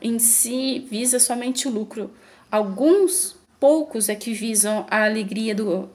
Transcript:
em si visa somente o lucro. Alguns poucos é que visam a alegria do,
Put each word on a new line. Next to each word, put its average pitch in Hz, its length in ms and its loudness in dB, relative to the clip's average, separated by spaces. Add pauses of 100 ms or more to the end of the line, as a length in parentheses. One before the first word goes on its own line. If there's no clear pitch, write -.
em 233 160 -2
si 240 640 0 (100)
visa 247 300 0
somente 247 480 -2
o 254 40 -2
lucro. 214 400 -6 (400)
Alguns 240 840 2 (220)
poucos 285 480 4
é 208 80 -2
que 226 180 -6
visam 214 560 -2
a 214 140 2
alegria 214 500 -2
do, 190 420 -2